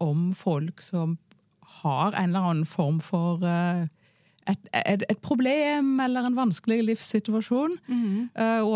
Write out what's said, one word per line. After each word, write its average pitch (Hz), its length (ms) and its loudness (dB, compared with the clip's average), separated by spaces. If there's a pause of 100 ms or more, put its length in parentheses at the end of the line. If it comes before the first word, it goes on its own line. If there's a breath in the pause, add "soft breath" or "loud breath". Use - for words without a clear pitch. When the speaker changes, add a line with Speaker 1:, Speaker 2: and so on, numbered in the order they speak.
Speaker 1:
om 170 320 0
folk 160 480 -4
som 165 360 -2 (640)
har 156 300 0
en 185 160 0
eller 180 100 0 (100)
annen 160 160 2
form 156 340 0
for, 170 460 -2
eh, 175 420 0 (600 soft breath)
et, 196 260 -4
et, 120 360 2
et 214 120 -2
problem 277 800 2
eller 254 260 0
en 247 100 0
vanskelig 233 480 0
livssituasjon. 226 960 0 (100)
Speaker 2:
Mhm. 240 480 0
Speaker 1:
Eh, 226 260 0
og 214 140 2